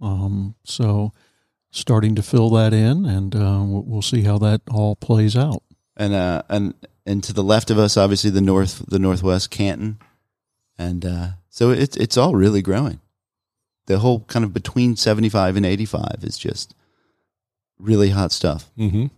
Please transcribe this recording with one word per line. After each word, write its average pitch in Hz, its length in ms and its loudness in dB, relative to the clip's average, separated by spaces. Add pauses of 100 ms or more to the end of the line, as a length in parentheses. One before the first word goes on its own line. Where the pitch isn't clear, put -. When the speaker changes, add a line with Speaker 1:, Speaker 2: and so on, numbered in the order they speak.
Speaker 1:
Um, 98 640 -4
so 104 480 -2 (580)
starting 110 460 2
to 107 80 -2
fill 117 280 2
that 110 220 4
in, 120 320 2
and, 95 300 -2
uh, 98 280 0
we'll, 101 220 -2
we'll 107 160 -4
see 113 220 0
how 104 160 2
that 107 220 2 (100)
all 104 240 0
plays 107 400 2
out. 135 260 0 (340)
Speaker 2:
And, 101 200 -2
uh, 90 340 0
and, 101 240 -2 (320)
and 101 200 -2
to 104 80 -8
the 101 100 -2
left 107 260 2
of 110 80 2
us, 104 180 2
obviously 101 360 2
the 98 100 2
north, 95 460 2
the 98 100 -2
Northwest, 92 540 0
Canton. 107 480 -4 (800)
And, 87 260 -6
uh, 87 220 -4 (220)
so 117 200 2
it's, 127 280 0
it's - 200 0
all 147 180 2
really 98 280 4
growing. 95 380 -2 (840)
The 95 140 0
whole 120 220 2
kind 113 240 -2
of 95 80 -8
between 123 420 0
seventy-five 104 600 0
and 101 80 2
eighty-five 101 580 -4
is - 140 -8
just - 360 -10 (1080)
really 101 300 2
hot 98 220 0
stuff. 78 460 -4
Speaker 3:
Mm-hmm. 107 300 -2 (100)